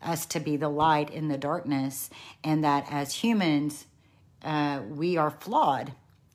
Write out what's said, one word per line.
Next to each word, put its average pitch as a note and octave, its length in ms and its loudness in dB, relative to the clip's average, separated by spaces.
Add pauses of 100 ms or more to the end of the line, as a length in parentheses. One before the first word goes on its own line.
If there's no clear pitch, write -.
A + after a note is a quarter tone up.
us E3 260 -4
to E3 120 -4
be D3+ 180 -2
the D3 120 0
light D3+ 400 4
in D#3 180 -4
the C#3+ 100 0
darkness, C#3 720 -2 (340)
and D#3 200 2
that C#3+ 260 2
as C#3+ 260 -4
humans, D#3+ 680 2 (580)
uh, D3 460 0
we E3 280 -2
are D3+ 140 2
flawed C#3 640 0 (420)